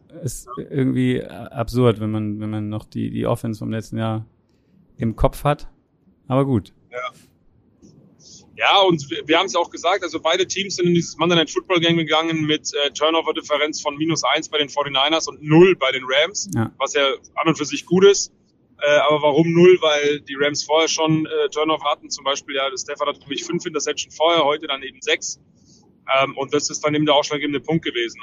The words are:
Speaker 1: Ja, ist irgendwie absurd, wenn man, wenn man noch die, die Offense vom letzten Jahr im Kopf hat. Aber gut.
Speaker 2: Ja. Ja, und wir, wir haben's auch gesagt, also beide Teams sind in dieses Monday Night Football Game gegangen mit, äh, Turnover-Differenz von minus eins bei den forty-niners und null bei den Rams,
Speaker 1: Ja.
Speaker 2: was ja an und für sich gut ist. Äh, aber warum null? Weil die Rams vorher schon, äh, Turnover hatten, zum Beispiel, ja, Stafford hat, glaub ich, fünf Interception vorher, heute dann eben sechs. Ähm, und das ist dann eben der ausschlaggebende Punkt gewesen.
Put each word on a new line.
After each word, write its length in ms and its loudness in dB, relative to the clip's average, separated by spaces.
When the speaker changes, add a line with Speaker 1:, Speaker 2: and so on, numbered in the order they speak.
Speaker 1:
Ja, 100 -20
ist 260 -10
irgendwie 680 -2
absurd, 760 -2
wenn 100 -4
man, 300 -4
wenn 100 -6
man 180 -6
noch 160 -8
die, 260 -8
die 160 -4
Offense 340 -4
vom 100 -6
letzten 280 -8
Jahr 280 -4
im 200 -2
Kopf 280 0
hat. 240 0
Aber 160 2
gut. 280 0
Speaker 2:
Ja. 60 -10
Ja, 260 4
und 280 2
wir, 160 -8
wir 120 4
haben's 180 -2
auch 140 0
gesagt, 340 -2
also 160 -8
beide 260 0
Teams 300 -6
sind 100 0
in 80 4
dieses 220 -2
Monday 200 2
Night 140 2
Football 300 -2
Game 160 2
gegangen 500 0
mit, 260 -2
äh, 200 -2
Turnover-Differenz 880 -2
von 140 -4
minus 260 -2
eins 260 0
bei 100 -4
den 100 -2
forty-niners 580 0
und 160 -12
null 320 8
bei 160 0
den 160 -4
Rams, 480 0
Speaker 1:
Ja. 240 -2
Speaker 2:
was 160 -2
ja 80 2
an 140 -2
und 100 2
für 60 -4
sich 200 -8
gut 200 4
ist. 280 4
Äh, 100 2
aber 140 2
warum 300 4
null? 280 8
Weil 400 2
die 180 -14
Rams 240 0
vorher 260 2
schon, 380 2
äh, 240 -2
Turnover 400 -2
hatten, 200 -6
zum 140 -10
Beispiel, 300 -4
ja, 220 -2
Stafford 320 -6
hat, 100 -4
glaub 140 -18
ich, 120 -6
fünf 220 -6
Interception 460 -6
vorher, 320 2
heute 240 -2
dann 160 -6
eben 160 -16
sechs. 400 -4
Ähm, 140 -4
und 180 -4
das 160 -2
ist 140 -6
dann 100 0
eben 120 0
der 100 4
ausschlaggebende 440 -2
Punkt 240 -2
gewesen. 380 -6